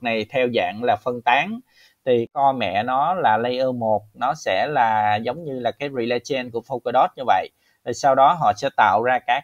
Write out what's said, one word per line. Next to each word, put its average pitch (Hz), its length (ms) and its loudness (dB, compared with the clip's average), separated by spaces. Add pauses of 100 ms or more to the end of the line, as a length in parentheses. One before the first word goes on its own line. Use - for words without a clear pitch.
này 113 280 -2
theo 127 260 0
dạng 101 280 -2
là 123 120 2
phân 123 260 -6
tán. 175 380 0 (460)
Thì 117 280 2
core 139 240 2
mẹ 101 260 -2
nó 135 300 -2
là 123 240 2
layer 127 380 -2
một, 107 260 0 (120)
nó 123 200 -4
sẽ 110 340 -2
là 110 480 2
giống 123 280 -6
như 135 160 -8
là 117 120 -2
cái 143 260 -8
relay 120 260 -2
chain 127 280 -6
của 117 180 -6
Polkadot 127 460 0
như 139 120 -10
vậy. 92 220 2 (360)
Rồi 123 80 -6
sau 135 220 2
đó 143 240 6
họ 110 180 2
sẽ 139 200 -4
tạo 107 260 4
ra 123 240 0
các 127 160 0